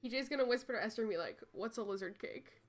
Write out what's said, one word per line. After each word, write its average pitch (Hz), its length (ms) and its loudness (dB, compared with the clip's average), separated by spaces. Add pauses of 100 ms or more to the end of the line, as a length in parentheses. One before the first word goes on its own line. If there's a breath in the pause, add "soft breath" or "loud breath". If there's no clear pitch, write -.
E 254 80 -4
J's 262 200 0
gonna 277 160 6
whisper 247 280 2
to 233 100 0
Esther 220 180 0
and 220 80 2
be 190 80 2
like, 165 240 -4 (100)
What's 226 260 -4
a 233 60 -2
lizard 196 360 -2
cake? - 320 -8 (180)